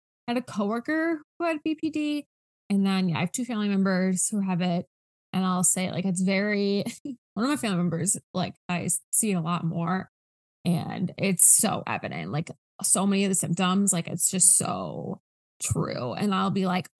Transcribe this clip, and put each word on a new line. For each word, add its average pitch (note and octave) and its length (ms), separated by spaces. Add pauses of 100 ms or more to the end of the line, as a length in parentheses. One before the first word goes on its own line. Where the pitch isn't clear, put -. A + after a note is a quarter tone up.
(280)
had A#3+ 80
a B3+ 60
coworker D4+ 800 (180)
who E4+ 60
had D#4+ 180
B D#4 120
P D#4+ 140
D. D4 380 (420)
And G3 160
then, F#3+ 220
yeah, D#3+ 100
I - 40
have F3 100
two B3 140
family G#3+ 240
members F#3+ 580
who G#3 140
have F#3+ 180
it. F3+ 260 (460)
And F#3 140
I'll F#3 180
say, F#3 280
like, - 120
it's F#3 160
very, G3+ 640
<laughs> - 500
one G#3 120
of C4+ 40
my D4 60
family G#3 220
members, E3+ 400 (160)
like, F#3 220 (120)
I F3 160
s-, - 160 (120)
see G#3+ 200
it F#3+ 40
a F3 60
lot E3+ 220
more. E3+ 480 (540)
And - 520
it's F#3 300
so - 400
evident, F#2+ 460
like, D#3 180 (320)
so G3 240
many G3 160
of G3 60
the F#3+ 60
symptoms, F#3 580
like, E3 160
it's - 200
just - 280
so - 640 (380)
true. - 540
And G3+ 220
I'll F#3+ 160
be F#3+ 160
like, F3+ 200 (120)